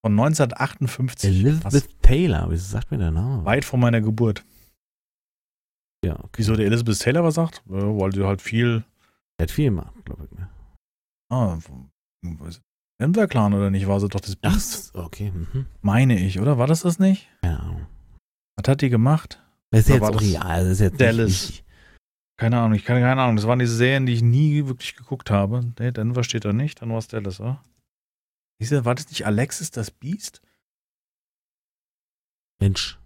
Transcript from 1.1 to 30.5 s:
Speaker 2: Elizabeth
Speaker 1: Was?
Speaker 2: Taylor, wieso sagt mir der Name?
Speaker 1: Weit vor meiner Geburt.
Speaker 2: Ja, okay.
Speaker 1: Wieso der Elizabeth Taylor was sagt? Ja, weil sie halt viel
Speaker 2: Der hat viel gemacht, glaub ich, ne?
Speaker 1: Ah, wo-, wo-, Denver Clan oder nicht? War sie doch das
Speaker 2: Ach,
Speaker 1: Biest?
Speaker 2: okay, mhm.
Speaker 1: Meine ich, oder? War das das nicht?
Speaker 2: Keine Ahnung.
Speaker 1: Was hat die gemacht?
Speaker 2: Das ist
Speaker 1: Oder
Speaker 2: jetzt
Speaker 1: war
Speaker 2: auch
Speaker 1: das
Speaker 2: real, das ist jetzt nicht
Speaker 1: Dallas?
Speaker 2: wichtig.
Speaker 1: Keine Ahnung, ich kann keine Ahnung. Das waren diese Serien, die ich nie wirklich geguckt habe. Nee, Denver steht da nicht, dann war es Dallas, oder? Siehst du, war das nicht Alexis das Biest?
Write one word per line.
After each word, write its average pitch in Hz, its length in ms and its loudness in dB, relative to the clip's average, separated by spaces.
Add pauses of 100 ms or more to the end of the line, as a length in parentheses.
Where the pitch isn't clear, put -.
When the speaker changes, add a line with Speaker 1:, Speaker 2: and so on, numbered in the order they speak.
Speaker 2:
Elizabeth 147 300 0
Speaker 1:
Was? 139 140 2 (120)
Speaker 2:
Taylor, 127 500 6
wieso 82 200 -4
sagt 104 220 -6
mir 147 60 -4
der 85 120 0
Name? 98 340 -2
Speaker 1:
Weit 123 220 0
vor 127 120 -2
meiner 117 220 2
Geburt. 110 460 -2 (1600)
Speaker 2:
Ja, 82 140 -4
okay. - 160 -18
Speaker 1:
Wieso 110 200 0
der 107 100 0
Elizabeth 113 340 0
Taylor 147 220 2
was 160 120 2
sagt? 165 340 -4
Ja, 95 140 -4 (160)
weil 98 160 0
sie 98 100 0
halt 98 160 -2
viel 113 420 0 (560)
Speaker 2:
Der - 80 0
hat - 40 -8
viel 147 160 0
gemacht, 98 260 -2 (140)
glaub - 180 -14
ich, - 140 -20
ne? 90 100 -12 (840)
Speaker 1:
Ah, 110 280 -2 (100)
wo-, 65 220 -20 (320)
wo-, 80 260 -12 (500)
Denver 185 280 2
Clan 104 260 2
oder 101 180 0
nicht? 95 180 -2
War 98 120 0
sie 101 80 -2
doch 98 120 -4
das 95 200 -10
Speaker 2:
Ach, 170 140 0
Speaker 1:
Biest? - 400 -4
Speaker 2:
okay, 92 360 -10
mhm. 90 360 -8 (160)
Speaker 1:
Meine 117 360 4
ich, 95 220 0
oder? 135 160 2
War 120 100 2
das 160 140 2
das 175 180 -2
nicht? 190 300 2 (140)
Speaker 2:
Keine 80 180 -2
Ahnung. - 260 -10 (720)
Speaker 1:
Was 104 140 -4
hat 135 100 2
die 139 80 2
gemacht? 123 540 0 (280)
Speaker 2:
Das 110 100 6
ist 107 80 6
Speaker 1:
Oder 139 80 8
Speaker 2:
jetzt 117 60 4
Speaker 1:
war 107 80 2
Speaker 2:
auch - 40 -2
Speaker 1:
das 107 80 2
Speaker 2:
real, 87 400 0
das 90 100 2
ist 95 80 0
jetzt 95 120 4
nicht 135 100 -6
Speaker 1:
Dallas? 113 280 4
Speaker 2:
wichtig. - 340 -6 (760)
Speaker 1:
Keine 117 200 0
Ahnung, 113 160 2
ich 104 120 -2
kann 123 140 2
keine 127 200 2
Ahnung. 120 160 2
Das 104 100 0
waren 123 120 2
diese 117 180 0
Serien, 131 300 2
die 123 80 0
ich 117 80 2
nie 147 440 2
wirklich - 280 -10
geguckt - 360 -12
habe. 113 480 0
Nee, 120 140 -4
Denver 120 320 -2
steht 117 220 -6
da 104 80 0
nicht, 139 260 -4
dann 117 100 -10
war 113 80 -4
es 107 100 -10
Dallas, 98 320 -8
oder? 131 220 -8 (960)
Siehst 117 140 -4
du, 135 140 0
war 123 80 0
das - 160 -10
nicht - 160 -8
Alexis 120 460 -2
das 113 180 -8
Biest? - 500 -12 (2250)